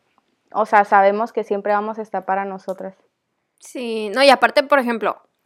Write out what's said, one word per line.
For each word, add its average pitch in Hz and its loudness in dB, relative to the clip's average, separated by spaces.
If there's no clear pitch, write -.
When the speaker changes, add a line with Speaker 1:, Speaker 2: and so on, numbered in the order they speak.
Speaker 1:
o 214 -2
sea, 208 4
sabemos 202 2
que 214 -6
siempre 208 -4
vamos 214 -4
a 220 -10
estar 196 -10
para 196 -4
nosotras. 190 -12
Speaker 2:
Sí, 226 -10
no, 254 0
y 285 8
aparte, 240 4
por 277 2
ejemplo, 233 -4